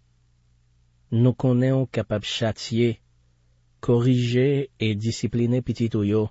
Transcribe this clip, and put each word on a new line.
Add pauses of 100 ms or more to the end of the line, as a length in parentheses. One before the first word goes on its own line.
(1120)
Nous
connaissons
capables
de
châtier, (800)
corriger
et
discipliner
petit
ou
yo,